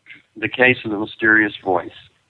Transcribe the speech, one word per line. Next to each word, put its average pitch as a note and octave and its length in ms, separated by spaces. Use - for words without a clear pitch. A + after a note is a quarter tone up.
The A2 120
Case B2+ 360
of A2+ 60
the G2+ 80
Mysterious G#2+ 540
Voice. F2 300